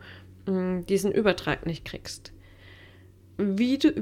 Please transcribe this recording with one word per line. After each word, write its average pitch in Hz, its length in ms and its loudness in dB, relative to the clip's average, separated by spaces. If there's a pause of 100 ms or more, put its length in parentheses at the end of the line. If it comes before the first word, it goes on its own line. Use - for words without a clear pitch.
(460)
mm, 185 360 -2
diesen 190 300 2
Übertrag - 540 0
nicht 165 180 -6
kriegst. - 480 -14 (1040)
Wie 208 420 2
du, 302 240 6